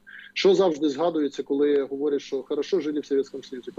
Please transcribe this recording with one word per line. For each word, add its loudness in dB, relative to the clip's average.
Що 4
завжди 2
згадується, -2
коли 2
говорять, -2
що -6
"хорошо -2
жили -4
в -10
Совєтському -2
Союзі"? -14